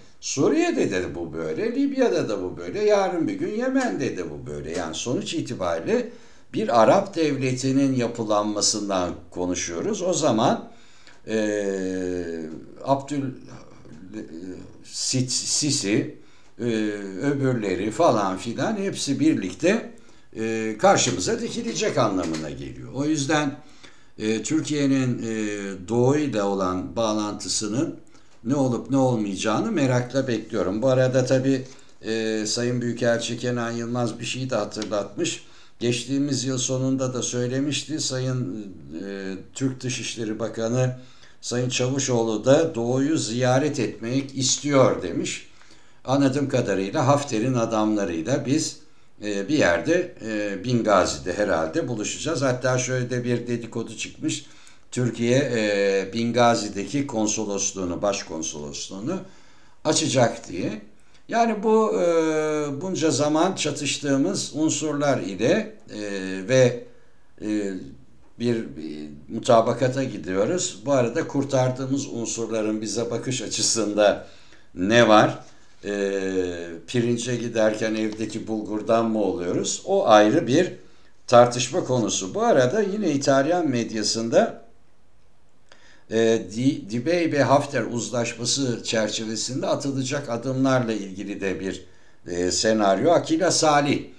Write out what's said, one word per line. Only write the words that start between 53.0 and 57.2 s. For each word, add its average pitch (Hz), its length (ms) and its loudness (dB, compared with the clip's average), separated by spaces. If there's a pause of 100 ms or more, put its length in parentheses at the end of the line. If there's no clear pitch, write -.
de 123 140 -2
bir 120 240 -2
dedikodu 113 500 -6
çıkmış. - 480 -6 (460)
Türkiye, 120 460 2
e, 101 760 2
Bingazi'deki 113 920 2
konsolosluğunu, 101 920 -4